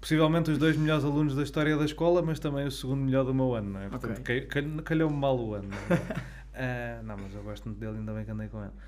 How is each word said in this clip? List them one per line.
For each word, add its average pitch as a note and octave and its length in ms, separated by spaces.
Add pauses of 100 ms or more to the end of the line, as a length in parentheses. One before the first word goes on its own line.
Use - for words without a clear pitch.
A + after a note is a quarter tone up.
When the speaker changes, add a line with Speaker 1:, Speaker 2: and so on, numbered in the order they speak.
Speaker 1:
Possivelmente D#3+ 500
os D3+ 80
dois D#3 180
melhores D3+ 280
alunos D3 320
da C#3+ 80
história D3+ 320
da D3+ 80
escola, E3+ 380
mas D#3 180
também C#3+ 260
o C3+ 60
segundo C3+ 320
melhor C3+ 200
do C3 80
meu C3 220
ano, G#2 200
não F#2+ 60
é? G2 80
Portanto, A2 300
Speaker 2:
Ok. B2 220
Speaker 1:
ca-, C#3+ 200
cal-, D3+ 220
calhou-me D#3+ 340
mal C#3 220
o A2 160
ano, G2 140
não G2+ 280
é? - 360
Speaker 2:
<laughs> - 100 (120)
Speaker 1:
Ah, A#2+ 480
não, A2 140
mas G2 180
eu G2+ 80
gosto G#2 240
muito G#2+ 120
dele, A2 180
ainda G#2+ 160
bem G#2+ 140
que G#2+ 40
andei G#2+ 180
com G#2+ 140
ele. G2 100 (160)